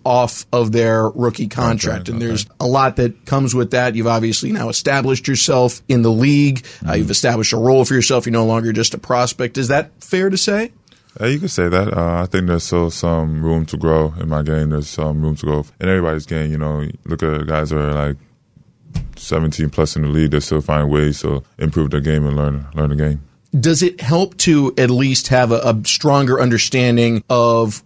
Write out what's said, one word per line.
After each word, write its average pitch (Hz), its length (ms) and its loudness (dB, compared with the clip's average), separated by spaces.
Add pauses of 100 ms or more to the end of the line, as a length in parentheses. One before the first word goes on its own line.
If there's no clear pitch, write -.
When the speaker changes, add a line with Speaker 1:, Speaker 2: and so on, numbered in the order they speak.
Speaker 1:
off 123 480 0
of 117 180 2
their 110 380 2
rookie 120 380 -2
contract. 110 540 -2
Speaker 2:
Okay, 90 100 -10
Speaker 1:
And 113 100 -4
Speaker 2:
okay. 117 60 -4
Speaker 1:
there's 107 180 -4 (140)
a - 80 -2
lot 131 300 2
that 123 280 -2
comes 139 300 0
with 120 160 0
that. 123 240 0
You've 113 100 -2
obviously 113 460 0
now 117 180 -4
established 135 580 -2
yourself 127 600 2
in 123 160 4
the 117 80 4
league. 139 480 4 (260)
Uh, - 60 -2
Speaker 2:
Mm. 104 80 0
Speaker 1:
you've 104 100 -2
established 110 420 0
a 113 60 -2
role 127 260 6
for 131 120 0
yourself. 123 320 2
You're 120 60 -2
no 117 120 2
longer 113 280 0
just 113 200 -2
a - 60 -10
prospect. 123 580 -2
Is 127 120 -2
that 147 200 0 (140)
fair 190 260 0
to 190 80 0
say? 208 340 -2 (480)
Speaker 2:
Yeah, 107 60 -2
you 139 140 0
could 180 100 -4
say 90 180 0
that. 92 300 0
Uh, 85 240 0
I 92 60 -2
think 92 180 0
there's 85 200 0
still 85 260 0
some 80 500 -2
room 82 240 0
to - 100 -8
grow 78 440 2
in 80 100 -4
my 76 140 -2
game. 78 260 0
There's 76 180 -2
some 76 360 -4
room 76 140 0
to - 100 -10
grow 76 180 0 (140)
in 90 100 -2
everybody's 82 380 0
game. 78 240 -4
You 76 80 -4
know, 76 280 -4 (180)
look 82 180 -6
at 76 240 -2
guys 78 240 -2
who 78 80 0
are, 73 120 0
like, 73 260 -2 (1000)
seventeen 78 560 -2
plus 78 240 -2
in 78 80 -2
the 73 60 0
league. 78 200 2
They 73 120 0
still 78 200 -2
find 76 300 0
ways 73 300 0
to 71 200 -2 (160)
improve 78 320 0
their 73 120 -2
game 76 260 0
and 71 100 -2
learn, 71 380 -2
learn 76 160 0
the 71 60 0
game. 76 260 -2 (340)
Speaker 1:
Does 151 260 2
it 180 180 -2
help 175 380 0
to 143 380 4
at 127 120 4
least 127 400 0
have 127 240 4
a, 113 60 2
a 113 260 0
stronger 139 560 2
understanding 120 880 2
of 117 560 2